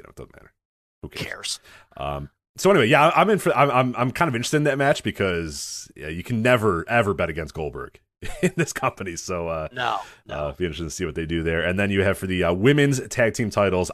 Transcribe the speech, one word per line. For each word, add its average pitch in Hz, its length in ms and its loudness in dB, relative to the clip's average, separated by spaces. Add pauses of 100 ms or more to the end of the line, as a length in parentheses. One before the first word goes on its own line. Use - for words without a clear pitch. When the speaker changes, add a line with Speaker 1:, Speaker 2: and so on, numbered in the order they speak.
Speaker 1:
him, - 60 -20
it - 40 -20
doesn't - 180 -18
matter. - 200 -20 (480)
Who - 80 -12
Speaker 2:
Who - 0 -
Speaker 1:
cares? - 180 -8
Speaker 2:
cares? - 320 -10 (380)
Speaker 1:
Um, 71 320 -6 (260)
so 185 160 4
anyway, 143 160 6
yeah, 151 260 6
I'm 170 180 6
in 202 80 4
for, - 140 2
I'm, 139 160 4
I'm, 127 280 2
I'm 123 140 0
kind 165 180 2
of 143 60 -2
interested 143 220 -2
in 147 60 2
that 139 140 2
match 143 260 2
because, 85 920 -4
yeah, 71 100 -12
you 82 160 -6
can 117 180 -2
never 107 460 2
ever 110 260 2
bet 82 160 -2
against 78 240 -6
Goldberg 67 460 -8 (220)
<laughs> - 200 -8
in 175 140 0
this 170 160 -2
company. 92 460 -6
So, 87 320 -6
uh, 80 240 -4
Speaker 2:
No, 117 260 -4 (260)
no. - 100 -10
Speaker 1:
uh, 73 180 -4
be 90 100 -6
interested 82 220 -4
to 76 40 -8
see 90 160 -6
what 76 100 -6
they 82 100 -4
do 82 180 -2
there. 82 220 0
And 92 120 0
then 101 140 0
you 98 120 2
have 92 140 0
for 95 100 -8
the, 90 180 0
uh, 85 80 2
women's 139 560 2
tag 113 240 0
team 110 160 -2
titles, 92 440 0